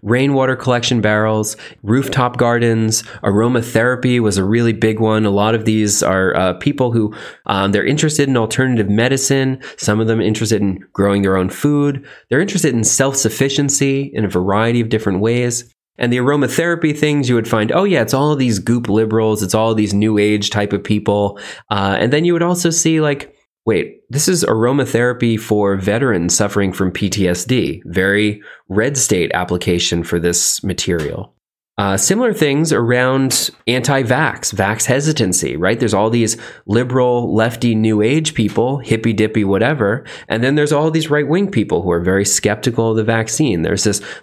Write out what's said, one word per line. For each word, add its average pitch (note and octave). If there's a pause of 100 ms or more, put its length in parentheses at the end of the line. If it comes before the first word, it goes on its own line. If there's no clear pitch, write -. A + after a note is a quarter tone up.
rainwater C3
collection A#2+
barrels, G#2+ (240)
rooftop B2
gardens, A#2 (200)
aromatherapy A#2+
was G#2
a F#2+
really A2+
big A2
one. A2
A G2+
lot G2+
of G#2+
these G#2+
are, F#2+
uh, F2+
people B2+
who, A2 (300)
um, G2
they're G#2
interested D3+
in B2+
alternative A2+
medicine. C3 (140)
Some G#2+
of A2+
them A2+
interested G#2+
in F#2+
growing G2+
their F#2+
own F#2
food. C#3+ (220)
They're C3
interested E3
in A#2
self-sufficiency C3+
in A2
a G2
variety G2+
of A2+
different G#2+
ways. A#2+ (280)
And A#2+
the B2
aromatherapy D3
things, D3
you B2
would A2+
find, A2
oh F3+
yeah, F3+
it's A2+
all C#3+
of C#3+
these A#2+
goop A#2+
liberals. A2
It's F#2
all A2
these G#2+
new G#2+
age G#2
type G2+
of G2
people. G#2 (320)
Uh, G2
and A#2+
then D3+
you F3
would E3+
also F3
see, D#3+
like, C#3+ (300)
wait, G2
this C#3+
is F3+
aromatherapy A#2+
for G#2
veterans G2+
suffering G2
from F#2
P F#2+
T F#2
S F2
D. B2
Very G2+ (280)
red A#2
state F#2
application F2
for F2
this E2+
material. F2 (440)
Uh, G2
similar G#3+
things D3+
around B2+ (180)
anti-vax, B2+
vax G2+
hesitancy, B2+
right? G2
There's A2
all G#2+
these A#2 (300)
liberal, B2
lefty, A#2
new A2
age D3+
people, A#2+
hippy A#2+
dippy, G#2+
whatever. A2 (240)
And A#2
then C#3
there's D3
all D#3
these D#3
right-wing D3
people F2
who F2+
are E2+
very F#2+
skeptical A2+
of A2
the G#2+
vaccine. A2+
There's E2
this, G2+ (200)